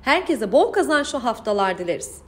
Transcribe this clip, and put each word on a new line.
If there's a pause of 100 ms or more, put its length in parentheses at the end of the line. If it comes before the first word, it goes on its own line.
Herkese
bol
kazançlı
haftalar
dileriz.